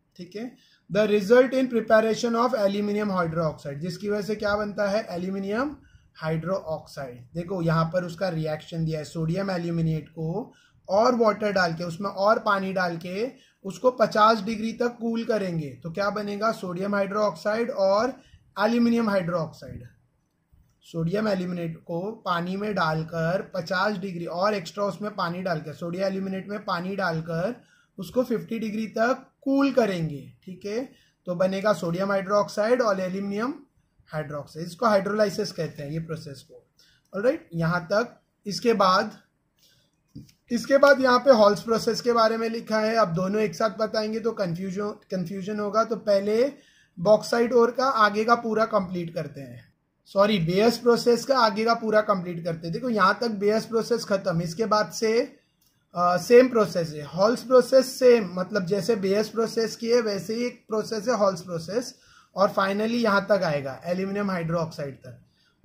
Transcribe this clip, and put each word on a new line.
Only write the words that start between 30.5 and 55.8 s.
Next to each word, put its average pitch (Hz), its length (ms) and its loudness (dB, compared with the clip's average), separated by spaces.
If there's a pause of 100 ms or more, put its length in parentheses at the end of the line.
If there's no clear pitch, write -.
है। 220 240 -6 (380)
तो 180 80 -4
बनेगा 190 380 0
सोडियम 185 380 -2
हाइड्रोक्साइड 202 720 0
और 196 180 0
एल्यूमिनियम 202 540 -4 (580)
हाइड्रोक्साइड। 151 540 -10
इसको 233 200 -4
हाइड्रोलाइसिस 202 640 0
कहते 151 300 -8
हैं 143 80 -10
ये 160 80 -6
प्रोसेस 160 440 -12
को। - 240 -20 (500)
ऑलराइट, 254 380 0
यहाँ 165 300 -2
तक। 208 360 -2 (260)
इसके 208 260 0
बाद, 196 460 2 (1300)
इसके 269 280 2
बाद 277 220 6
यहाँ 247 180 4
पे 269 120 4
हॉल्स 208 320 8
process 226 380 0
के 240 120 0
बारे 226 240 2
में 226 120 -4
लिखा 226 300 -4
है। 214 160 0
अब 202 200 2
दोनों 190 280 0
एक 185 120 -2
साथ 220 240 0
बताएंगे 220 420 -2
तो 220 120 -2
confusion, 190 560 -4
confusion 196 720 -8
होगा। 208 240 0
तो 226 120 -4
पहले 214 560 2 (460)
bauxite 214 540 4
ओर 233 180 6
का 254 140 0
आगे 220 400 4
का 233 100 6
पूरा 226 300 0
complete 185 500 -2
करते 143 260 -8
हैं, 123 320 -18 (320)
Sorry, 202 340 4
Bayes 190 400 2
process 233 460 4
का 262 140 2
आगे 220 260 2
का 233 100 4
पूरा 214 260 2
complete 180 440 -2
करते 165 220 -6
हैं। 165 60 -6
देखो, 233 160 -4
यहाँ 208 320 4
तक 240 80 -2
Bayes 214 360 0
process 226 400 -2
खत्म। 190 380 0
इसके 180 240 -4
बाद 214 260 0
से, 233 440 -2 (600)